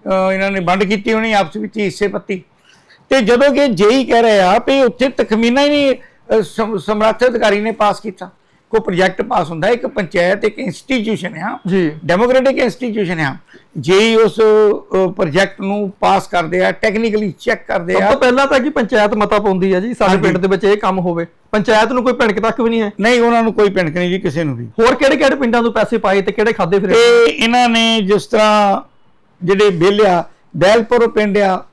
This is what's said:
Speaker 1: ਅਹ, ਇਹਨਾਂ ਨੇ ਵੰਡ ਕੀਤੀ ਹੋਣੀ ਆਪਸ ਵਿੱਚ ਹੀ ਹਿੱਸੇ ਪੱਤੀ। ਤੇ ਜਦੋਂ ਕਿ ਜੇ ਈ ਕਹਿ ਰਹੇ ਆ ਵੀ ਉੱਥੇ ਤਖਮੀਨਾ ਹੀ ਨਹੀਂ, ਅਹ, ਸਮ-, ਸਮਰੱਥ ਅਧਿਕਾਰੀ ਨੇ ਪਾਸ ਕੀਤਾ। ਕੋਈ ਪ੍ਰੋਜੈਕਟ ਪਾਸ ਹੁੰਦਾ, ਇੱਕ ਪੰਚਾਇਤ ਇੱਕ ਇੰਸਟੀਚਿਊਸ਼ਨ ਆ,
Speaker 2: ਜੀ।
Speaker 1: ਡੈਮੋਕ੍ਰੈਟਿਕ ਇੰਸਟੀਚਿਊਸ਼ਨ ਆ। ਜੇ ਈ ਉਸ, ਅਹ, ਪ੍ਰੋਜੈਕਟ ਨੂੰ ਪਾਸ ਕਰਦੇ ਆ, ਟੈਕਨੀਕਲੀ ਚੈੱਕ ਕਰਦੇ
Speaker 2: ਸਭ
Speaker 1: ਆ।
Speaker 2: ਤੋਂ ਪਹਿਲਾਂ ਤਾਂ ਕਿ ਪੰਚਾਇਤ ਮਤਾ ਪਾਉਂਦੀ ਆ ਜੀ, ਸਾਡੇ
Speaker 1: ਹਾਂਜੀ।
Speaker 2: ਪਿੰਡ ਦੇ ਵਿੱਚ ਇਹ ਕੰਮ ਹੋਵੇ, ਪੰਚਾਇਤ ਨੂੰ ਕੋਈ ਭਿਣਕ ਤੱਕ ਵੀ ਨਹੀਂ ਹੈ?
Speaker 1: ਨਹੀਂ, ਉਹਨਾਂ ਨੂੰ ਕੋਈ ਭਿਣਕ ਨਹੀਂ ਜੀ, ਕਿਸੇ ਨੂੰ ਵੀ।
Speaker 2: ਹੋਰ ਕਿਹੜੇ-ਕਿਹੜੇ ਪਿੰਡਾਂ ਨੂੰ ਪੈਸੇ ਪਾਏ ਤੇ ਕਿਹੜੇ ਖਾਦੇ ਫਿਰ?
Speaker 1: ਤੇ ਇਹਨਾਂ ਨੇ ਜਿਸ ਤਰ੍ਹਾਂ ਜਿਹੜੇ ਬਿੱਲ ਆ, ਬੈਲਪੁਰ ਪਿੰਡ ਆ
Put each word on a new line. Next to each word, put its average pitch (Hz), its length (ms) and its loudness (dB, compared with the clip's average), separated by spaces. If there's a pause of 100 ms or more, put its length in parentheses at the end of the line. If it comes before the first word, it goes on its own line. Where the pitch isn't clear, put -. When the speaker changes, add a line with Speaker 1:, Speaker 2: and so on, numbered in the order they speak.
Speaker 1:
ਅਹ, 190 240 0
ਇਹਨਾਂ 196 180 -2
ਨੇ 196 100 -4
ਵੰਡ 185 240 -2
ਕੀਤੀ 208 280 -4
ਹੋਣੀ 220 200 -2
ਆਪਸ 196 240 -2
ਵਿੱਚ 214 220 -10
ਹੀ 208 40 -4
ਹਿੱਸੇ 196 260 -4
ਪੱਤੀ। 190 360 -8 (680)
ਤੇ 269 100 2
ਜਦੋਂ 247 340 4
ਕਿ 285 140 2
ਜੇ 196 220 0
ਈ 262 140 2
ਕਹਿ 233 180 2
ਰਹੇ 214 180 4
ਆ 185 260 4
ਵੀ 277 160 2
ਉੱਥੇ 254 260 0
ਤਖਮੀਨਾ 240 540 0
ਹੀ 294 60 2
ਨਹੀਂ, 285 260 2
ਅਹ, - 480 -4
ਸਮ-, 214 360 -6
ਸਮਰੱਥ 214 460 0
ਅਧਿਕਾਰੀ 220 360 0
ਨੇ 220 100 -4
ਪਾਸ 208 300 -2
ਕੀਤਾ। 185 300 -14 (400)
ਕੋਈ 220 100 0
ਪ੍ਰੋਜੈਕਟ 185 420 -2
ਪਾਸ 170 280 -4
ਹੁੰਦਾ, 165 180 -4
ਇੱਕ 240 180 -2
ਪੰਚਾਇਤ 190 580 -4
ਇੱਕ 214 140 -4
ਇੰਸਟੀਚਿਊਸ਼ਨ 214 800 -6
ਆ, 220 280 -10
Speaker 2:
ਜੀ। 175 260 0 (140)
Speaker 1:
ਡੈਮੋਕ੍ਰੈਟਿਕ 247 520 2
ਇੰਸਟੀਚਿਊਸ਼ਨ 208 640 -4
ਆ। 143 160 -4 (400)
ਜੇ 190 360 2
ਈ - 20 2
ਉਸ, 220 260 2
ਅਹ, 202 720 2
ਪ੍ਰੋਜੈਕਟ 190 480 -2
ਨੂੰ 202 400 -6
ਪਾਸ 190 280 0
ਕਰਦੇ 175 360 -2
ਆ, 190 80 0
ਟੈਕਨੀਕਲੀ 214 680 -2
ਚੈੱਕ - 280 -6
ਕਰਦੇ 180 280 -4
Speaker 2:
ਸਭ 190 80 2
Speaker 1:
ਆ। 202 80 2
Speaker 2:
ਤੋਂ 277 100 0
ਪਹਿਲਾਂ 262 260 2
ਤਾਂ 269 140 0
ਕਿ 254 80 -2
ਪੰਚਾਇਤ 220 460 0
ਮਤਾ 208 240 0
ਪਾਉਂਦੀ 190 340 0
ਆ 180 80 0
ਜੀ, 233 140 -6
ਸਾਡੇ 196 160 0
Speaker 1:
ਹਾਂਜੀ। 190 120 2
Speaker 2:
ਪਿੰਡ 180 160 0
ਦੇ 190 100 -2
ਵਿੱਚ 190 160 -2
ਇਹ 202 120 2
ਕੰਮ 196 220 -2
ਹੋਵੇ, 170 280 -4 (260)
ਪੰਚਾਇਤ 220 400 2
ਨੂੰ 254 100 -2
ਕੋਈ 247 100 0
ਭਿਣਕ 240 280 0
ਤੱਕ 226 200 -2
ਵੀ 226 100 0
ਨਹੀਂ 226 120 -2
ਹੈ? 208 80 -4 (100)
Speaker 1:
ਨਹੀਂ, 233 200 2
ਉਹਨਾਂ 233 220 2
ਨੂੰ 220 100 0
ਕੋਈ 208 180 2
ਭਿਣਕ 175 260 -4
ਨਹੀਂ 180 140 -2
ਜੀ, 185 80 -2
ਕਿਸੇ 165 260 -4
ਨੂੰ 135 120 -4
ਵੀ। 120 100 -12
Speaker 2:
ਹੋਰ 233 280 2
ਕਿਹੜੇ-ਕਿਹੜੇ 277 420 2
ਪਿੰਡਾਂ 240 260 0
ਨੂੰ 233 100 0
ਪੈਸੇ 220 260 0
ਪਾਏ 196 240 0
ਤੇ 202 100 -4
ਕਿਹੜੇ 220 200 0
ਖਾਦੇ 190 260 0
ਫਿਰ? 185 120 -2
Speaker 1:
ਤੇ 233 340 6
ਇਹਨਾਂ 240 440 2
ਨੇ 226 320 2
ਜਿਸ 196 260 0
ਤਰ੍ਹਾਂ 208 560 2 (600)
ਜਿਹੜੇ 196 260 2
ਬਿੱਲ 202 360 2
ਆ, 175 180 2 (320)
ਬੈਲਪੁਰ 226 540 2
ਪਿੰਡ 208 280 0
ਆ 190 340 0